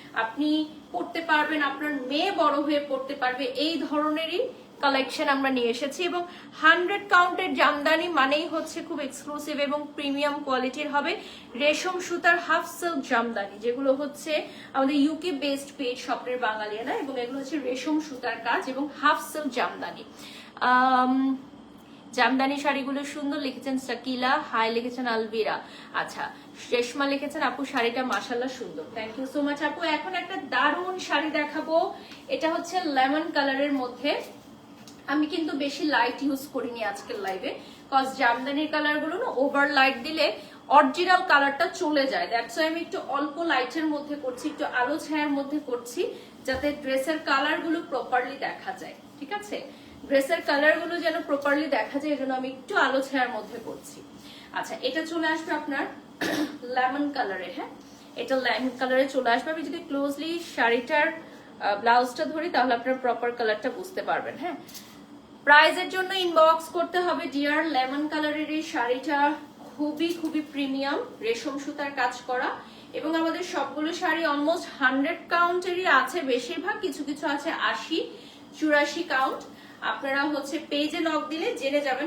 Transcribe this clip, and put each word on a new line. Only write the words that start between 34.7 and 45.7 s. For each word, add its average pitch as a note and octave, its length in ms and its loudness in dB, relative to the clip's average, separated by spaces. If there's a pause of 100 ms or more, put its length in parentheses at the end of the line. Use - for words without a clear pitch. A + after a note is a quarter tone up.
আমি D4+ 200 2
কিন্তু D#4+ 300 -2
বেশি C#4 280 -2
লাইট B3 380 2
ইউজ C#4 300 0
করিনি A#3 320 -4
আজকের G3+ 360 -6
লাইভে, F#3+ 340 -4 (360)
'cause C4+ 260 4
জামদানির C4+ 520 2
কালারগুলো D4+ 480 0
না A#4+ 80 -2 (120)
ওভার C#4 340 4
লাইট C4+ 320 4
দিলে D#4 300 2 (360)
অরিজিনাল F4 600 8
কালারটা C#4 380 6
চলে D4+ 400 0
যায়, F3+ 260 0
that's A#3 260 -2
why D#4+ 80 4
আমি E4 140 -2
একটু F4+ 180 -6
অল্প D4 440 -4
লাইটের D#4 440 0
মধ্যে D4 360 -2
করছি, C4 260 -6
একটু C#4+ 160 -4
আলো C#4 340 0
ছায়ার D4+ 300 -2
মধ্যে C#4 380 0
করছি, - 480 -4 (300)